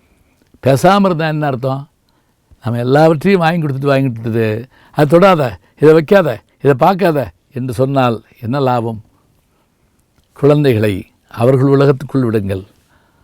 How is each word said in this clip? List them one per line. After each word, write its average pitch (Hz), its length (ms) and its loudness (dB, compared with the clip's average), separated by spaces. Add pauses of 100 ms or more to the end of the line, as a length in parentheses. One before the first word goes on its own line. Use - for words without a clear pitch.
(640)
பேசாம 180 400 2
இருந்தா 165 220 -2
என்ன 151 180 -4
அர்த்தம்? 135 440 -6 (760)
நம்ம 117 160 -4
எல்லாவற்றையும் 160 640 2
வாங்கி 165 240 -2
கொடுத்துட்டு, 139 200 -6
வாங்கி 135 360 -2
கொடுத்துட்டு, 113 440 -4 (260)
"அதை 151 140 0
தொடாத, 160 540 2 (200)
இதை 151 140 6
வைக்காத, 156 480 2 (160)
இதை 139 160 0
பார்க்காத" 156 580 0 (220)
என்று 123 200 -8
சொன்னால் 127 500 -2 (180)
என்ன 120 180 -6
லாபம்? 117 440 -4 (1300)
குழந்தைகளை 120 720 0 (220)
அவர்கள் 131 420 0
உலகத்துக்குள் 139 540 0
விடுங்கள். 98 400 -4 (600)